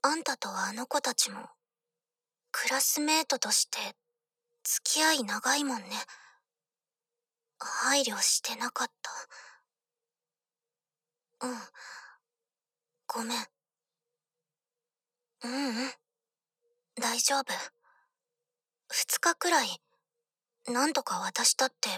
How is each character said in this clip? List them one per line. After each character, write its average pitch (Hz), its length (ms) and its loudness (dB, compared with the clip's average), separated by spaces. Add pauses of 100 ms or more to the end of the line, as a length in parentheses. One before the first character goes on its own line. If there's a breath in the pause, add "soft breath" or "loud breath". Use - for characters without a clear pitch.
あ 285 120 4
ん 320 80 -6
た 262 140 -2
と 202 120 -6
あ 196 220 -2
の 233 140 -6
子 285 160 0
た 262 140 -2
ち - 160 2
も、 - 180 -12 (1000)
ク - 180 0
ラ 262 100 2
ス - 220 2
メ 311 200 4
ー - 40 0
ト 262 140 0
と 214 120 0
し - 180 4
て、 202 280 -6 (680)
付 - 280 0
き 302 120 4
合 320 100 6
い 269 100 0
長 220 340 0
い 294 60 0
も 262 140 -2
ん 208 40 -6
ね。 190 80 -14 (1700 loud breath)
配 277 440 2
慮 208 180 -2
し - 220 4
て 233 120 -4
な 240 160 -4
か - 140 -2
っ - 60 -10 (100)
た。 - 100 -10 (2250 loud breath)
う 254 40 -2
ん。 240 60 -6 (1500 loud breath)
ご 226 160 -4
め 233 120 -6
ん。 233 60 -4 (2000)
う 240 40 -8
う - 0 - (400)
ん。 254 60 -8 (1000)
大 233 240 -2
丈 277 200 2
夫。 269 120 -4 (1400 soft breath)
二 - 320 -2
日 339 140 4
く - 160 0
ら 302 140 6
い、 - 180 -6 (840)
な 247 180 2
ん 311 80 0
と - 80 2
か - 160 -4
私 196 380 2
だ 262 100 4
っ 262 60 0
て - 260 -2